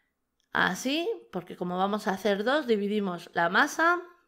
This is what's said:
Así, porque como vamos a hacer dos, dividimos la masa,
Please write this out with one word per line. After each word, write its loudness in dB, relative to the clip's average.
Así, 0
porque -8
como -4
vamos -2
a 0
hacer 0
dos, 2
dividimos 0
la 2
masa, 2